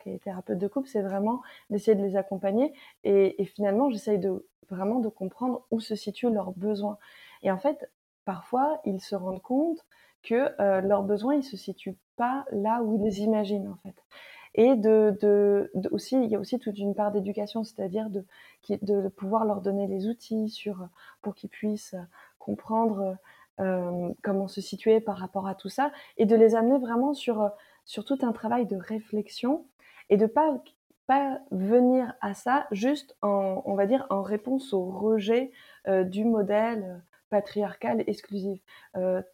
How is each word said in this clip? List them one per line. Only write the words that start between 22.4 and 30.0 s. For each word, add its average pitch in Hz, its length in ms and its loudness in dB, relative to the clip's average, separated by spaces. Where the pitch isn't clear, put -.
heu, 180 640 -2
comment 196 240 -2
se 196 140 -10
situer 220 400 2
par 208 160 -6
rapport 190 300 -6
à 190 80 -6
tout - 140 -12
ça 277 220 -2
et 226 80 4
de 214 100 6
les 226 200 8
amener 240 240 4
vraiment 247 340 0
sur, 233 300 -4
heu, 202 60 0
sur - 200 -10
tout 277 180 -2
un 240 80 2
travail 233 340 -2
de 202 120 -4
réflexion 214 920 -4